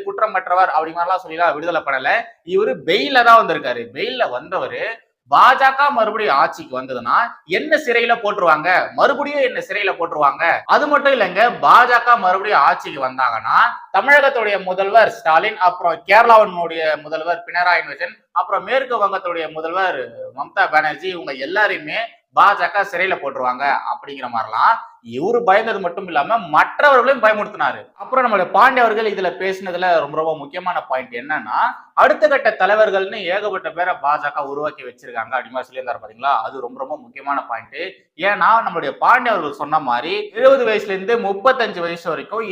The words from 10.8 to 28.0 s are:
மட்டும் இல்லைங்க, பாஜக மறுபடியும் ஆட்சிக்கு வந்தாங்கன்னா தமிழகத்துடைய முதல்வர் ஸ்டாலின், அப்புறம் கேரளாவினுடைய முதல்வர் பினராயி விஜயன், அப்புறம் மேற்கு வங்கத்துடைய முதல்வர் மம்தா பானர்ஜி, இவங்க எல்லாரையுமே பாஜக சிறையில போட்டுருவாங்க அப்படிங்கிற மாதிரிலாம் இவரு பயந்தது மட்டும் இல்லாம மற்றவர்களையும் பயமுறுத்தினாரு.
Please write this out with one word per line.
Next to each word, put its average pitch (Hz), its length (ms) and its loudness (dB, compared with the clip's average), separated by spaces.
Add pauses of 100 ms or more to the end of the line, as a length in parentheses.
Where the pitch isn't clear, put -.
மட்டும் 277 220 2
இல்லைங்க, 196 300 2 (220)
பாஜக 240 580 6
மறுபடியும் 185 420 2
ஆட்சிக்கு 170 400 -2
வந்தாங்கன்னா 127 520 0 (380)
தமிழகத்துடைய 247 640 4 (100)
முதல்வர் 196 500 4
ஸ்டாலின், 170 400 2 (100)
அப்புறம் 175 420 -2
கேரளாவினுடைய 190 720 6 (220)
முதல்வர் 160 420 -4
பினராயி 175 440 2
விஜயன், 175 260 -10 (160)
அப்புறம் 185 380 -2
மேற்கு 254 340 -2
வங்கத்துடைய 180 420 -4 (120)
முதல்வர் 165 420 -4 (380)
மம்தா 165 360 -2
பானர்ஜி, 156 420 0
இவங்க 151 180 -10 (120)
எல்லாரையுமே 180 540 -2 (380)
பாஜக 196 520 4
சிறையில 180 320 -2
போட்டுருவாங்க 131 420 -4 (280)
அப்படிங்கிற 135 420 -10
மாதிரிலாம் 113 400 0 (420)
இவரு 208 300 -2
பயந்தது 208 380 2
மட்டும் 180 260 -6
இல்லாம 165 260 0 (160)
மற்றவர்களையும் 254 720 4
பயமுறுத்தினாரு. 196 560 0 (220)